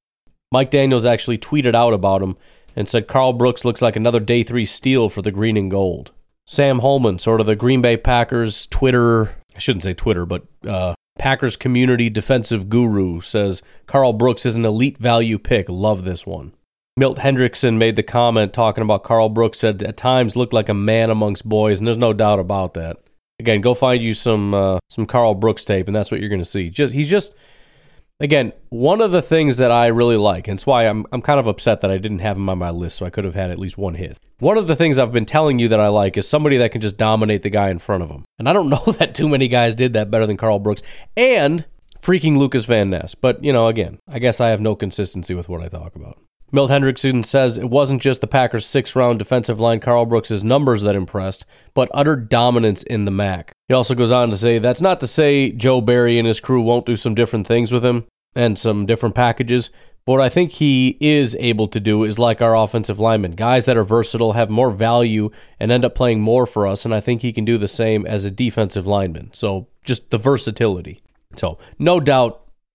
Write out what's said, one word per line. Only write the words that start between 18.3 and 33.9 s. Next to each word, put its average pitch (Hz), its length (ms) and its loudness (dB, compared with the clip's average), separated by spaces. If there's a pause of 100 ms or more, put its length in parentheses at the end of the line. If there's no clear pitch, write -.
talking 113 300 0
about 104 220 0
Carl 113 240 2
Brooks, 110 320 0
said, 104 240 0
"At 104 120 -10
times 127 380 0
looked 120 180 -2
like 110 160 0
a 107 60 0
man 110 360 0
amongst 107 380 -2
boys," 107 300 2
and 107 80 -4
there's 117 100 0
no 117 160 0
doubt 104 280 2
about 92 340 -4
that. 82 220 -10 (440)
Again, 110 220 0
go 123 120 2
find 127 260 0
you 113 140 -2
some, 104 400 -2
uh, 95 240 0 (100)
some 110 180 -6
Carl 117 280 2
Brooks 104 300 -2
tape, 95 240 -2
and 104 80 -4
that's 104 160 -4
what 98 80 -6
you're 101 100 -8
gonna 92 140 -4
see. 90 260 -6
Just, 123 220 -2
he's 147 180 -2
just, 196 240 -2 (840)
again, 143 320 2 (160)
one 156 320 0
of 214 100 2
the 175 100 2
things 151 360 2
that 123 160 4
I 120 160 4
really 120 280 4
like, 101 300 0
and 101 100 -6
it's - 120 -10
why 123 160 4
I'm, 107 260 0
I'm 127 100 -6
kind 143 200 2
of 117 80 0
upset 107 320 0
that 98 100 0
I 95 80 -2
didn't 101 220 -6
have 101 160 -4
him 98 120 -4
on 92 100 -4
my 87 120 -4
list, 85 260 -8
so 90 100 -8
I 90 40 -8
could 101 140 -6
have 90 100 -6
had 92 160 -4
at 85 80 -10
least 92 180 -10
one 95 200 -6